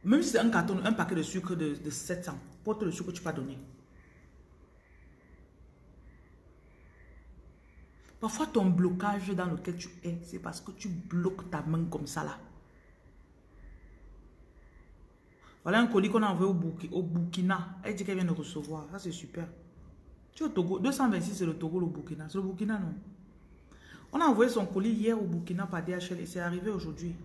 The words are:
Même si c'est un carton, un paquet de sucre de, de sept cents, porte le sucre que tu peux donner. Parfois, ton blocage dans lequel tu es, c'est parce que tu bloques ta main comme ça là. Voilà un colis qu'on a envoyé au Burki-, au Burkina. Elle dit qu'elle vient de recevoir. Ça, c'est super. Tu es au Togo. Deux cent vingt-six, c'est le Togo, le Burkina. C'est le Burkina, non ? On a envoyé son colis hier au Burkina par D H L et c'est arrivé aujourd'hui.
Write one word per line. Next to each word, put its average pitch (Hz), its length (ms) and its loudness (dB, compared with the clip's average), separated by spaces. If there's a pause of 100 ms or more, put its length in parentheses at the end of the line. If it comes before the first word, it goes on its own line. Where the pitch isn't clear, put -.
Même 233 180 8
si - 80 2
c'est 226 100 4
un 226 120 6
carton, 185 340 2
un 220 80 4
paquet 175 220 2
de 160 80 2
sucre 180 320 -2
de, 156 180 0
de 151 160 -6
sept 175 360 -4
cents, 135 120 -8 (260)
porte 214 200 0
le 175 80 2
sucre 180 200 -4
que - 40 -8
tu - 80 -10
peux 160 100 -2
donner. 135 240 -6 (4000)
Parfois, 226 280 -2
ton 202 180 4
blocage 180 640 4
dans 185 160 0
lequel 175 320 -4
tu - 120 -10 (140)
es, 170 200 -4
c'est - 160 -10
parce 175 220 -10
que 196 100 -14
tu - 180 -8
bloques 175 600 -2
ta 151 120 -2
main 160 240 2
comme 151 220 -4
ça 151 160 -4
là. 147 140 -6 (3250)
Voilà 196 160 4
un 240 80 8
colis 208 220 4
qu'on 214 120 4
a 208 60 4
envoyé 185 240 4
au - 20 4
Burki-, 165 380 -2
au 185 100 0
Burkina. 175 840 0
Elle 208 120 -2
dit 190 100 -4
qu'elle 190 120 -2
vient 180 80 2
de 170 60 2
recevoir. 151 600 -6
Ça, 196 80 -10
c'est 180 120 -8
super. 165 360 -10 (840)
Tu - 100 -6
es - 20 0
au 294 40 0
Togo. 185 280 2
Deux 226 140 2
cent 269 180 4
vingt-six, 185 240 2
c'est 180 120 -2
le 160 120 0
Togo, 165 220 -2
le 170 80 2
Burkina. 151 420 -8
C'est 185 80 -4
le 196 60 0
Burkina, 196 340 -2
non ? 170 160 -4 (1160)
On 320 100 2
a 339 40 6
envoyé 233 260 8
son 196 160 2
colis 190 240 2
hier 220 280 2
au 202 60 0
Burkina 175 400 -2
par 170 180 -4
D 180 100 -2
H 180 200 -4
L 170 60 -6
et 170 80 -6
c'est 175 120 -8
arrivé 175 300 -2
aujourd'hui. 165 560 -4